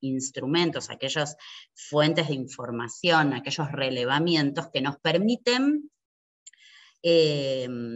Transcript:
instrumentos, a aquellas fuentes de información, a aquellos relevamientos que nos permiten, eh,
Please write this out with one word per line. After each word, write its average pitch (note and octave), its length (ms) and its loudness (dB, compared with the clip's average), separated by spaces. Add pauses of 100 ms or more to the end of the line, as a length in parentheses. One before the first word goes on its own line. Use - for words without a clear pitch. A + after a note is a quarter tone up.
instrumentos, C3+ 880 -2
a A#2+ 40 -8
aquellas D3 420 -4 (380)
fuentes D#3 540 2
de D3 60 -2
información, B2+ 1000 0
a B2+ 60 -2
aquellos C#3 340 -4
relevamientos C#3 1000 0
que C3 100 -2
nos C#3 160 -4
permiten, A#3+ 920 0 (1120)
eh, C#3+ 640 2 (280)